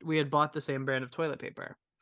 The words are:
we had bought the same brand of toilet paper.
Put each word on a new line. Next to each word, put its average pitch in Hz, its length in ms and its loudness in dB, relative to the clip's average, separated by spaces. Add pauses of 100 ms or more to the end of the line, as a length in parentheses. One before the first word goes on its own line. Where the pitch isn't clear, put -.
we 160 140 2
had 143 140 2
bought 151 220 4
the 151 80 -4
same 135 240 -2
brand 131 200 2
of 123 60 -12
toilet 156 280 -2
paper. - 380 -10 (240)